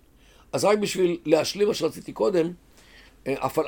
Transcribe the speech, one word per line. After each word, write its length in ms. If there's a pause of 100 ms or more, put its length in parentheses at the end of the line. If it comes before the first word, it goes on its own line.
(540)
אז 120
רק 120
בשביל 480
להשלים 420
מה 60
שרציתי 400
קודם, 380 (760)
אה, 120
הפל-, 280